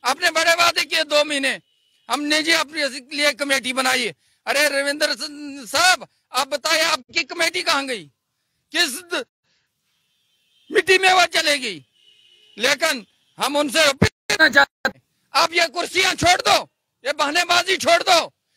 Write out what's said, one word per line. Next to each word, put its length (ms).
आपने 260
बड़े 220
वादे 320
किए 200
दो 200
महीने, 360
हमने 320
जी 100
अपने 360
लिए 440
कमेटी 400
बनाई। 360
अरे 220
रविंद्र 440
स-, 580
साहब, 360
आप 160
बताइए 340
आपकी 420
कमेटी 380
कहाँ 240
गई, 180
किस 260
द-, 260
मिट्टी 260
में 140
वो 140
चलेगी? 600
लेकिन 480
हम 180
उनसे 280
अपील 240
करना 400
चाहते 400
हैं, 140
आप 180
ये 140
कुर्सियां 480
छोड़ 260
दो, 300
ये 60
बहानेबाजी 640
छोड़ 260
दो। 320